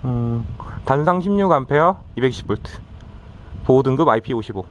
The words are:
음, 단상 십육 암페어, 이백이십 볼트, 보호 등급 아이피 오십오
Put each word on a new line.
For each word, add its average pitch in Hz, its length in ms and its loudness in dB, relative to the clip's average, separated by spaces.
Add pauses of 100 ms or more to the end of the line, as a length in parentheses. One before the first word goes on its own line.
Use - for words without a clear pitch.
음, 120 400 -2 (420)
단상 156 360 2
십육 196 300 2
암페어, 147 520 2 (120)
이백이십 123 320 -2
볼트, - 320 -6 (840)
보호 131 180 6
등급 135 260 2
아이피 110 240 0
오십오 104 380 -6